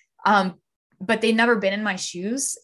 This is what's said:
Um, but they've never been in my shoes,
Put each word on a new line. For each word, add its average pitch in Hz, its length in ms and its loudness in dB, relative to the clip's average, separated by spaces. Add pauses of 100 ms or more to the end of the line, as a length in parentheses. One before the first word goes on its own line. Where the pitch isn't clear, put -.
(240)
Um, 190 300 2 (460)
but 220 200 -2
they've 226 120 2
never 233 220 4
been 196 180 0
in 208 120 -4
my 202 100 -2
shoes, 208 680 -6